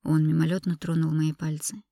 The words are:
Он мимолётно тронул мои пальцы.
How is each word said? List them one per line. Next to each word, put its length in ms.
Он 260
мимолётно 480
тронул 360
мои 200
пальцы. 500